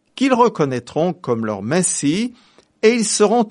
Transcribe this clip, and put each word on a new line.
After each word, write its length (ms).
qu'ils 180
reconnaîtront 800
comme 320
leur 160
Messie, 720
et 140
ils 100
seront 460